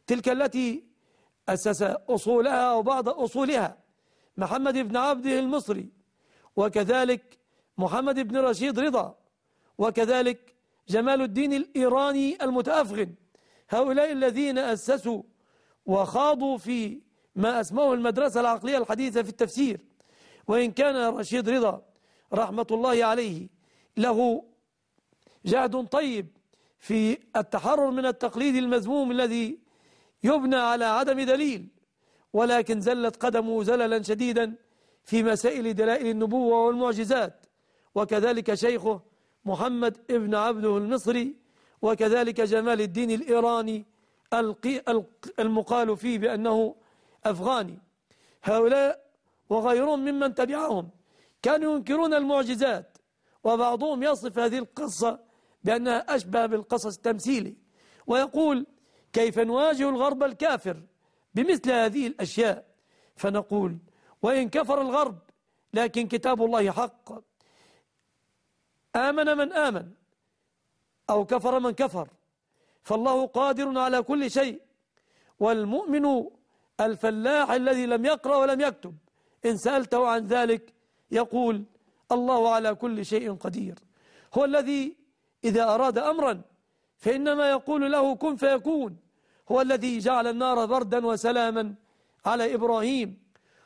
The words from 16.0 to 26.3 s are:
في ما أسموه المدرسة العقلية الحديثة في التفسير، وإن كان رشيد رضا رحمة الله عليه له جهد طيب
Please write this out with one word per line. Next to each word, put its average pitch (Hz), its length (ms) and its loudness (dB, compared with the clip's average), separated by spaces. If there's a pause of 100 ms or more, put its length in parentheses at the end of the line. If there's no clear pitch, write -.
في 226 420 -6 (340)
ما 226 260 0
أسموه 254 340 2
المدرسة 240 460 0
العقلية 240 380 0
الحديثة 233 440 -2
في 202 60 -4
التفسير، 233 520 -2 (680)
وإن 233 240 2
كان 277 240 2
رشيد 226 520 -2
رضا 233 340 0 (500)
رحمة 214 380 -2
الله 233 340 2
عليه 220 440 -2 (480)
له 240 480 2 (1000)
جهد 247 440 0
طيب 262 380 -2 (520)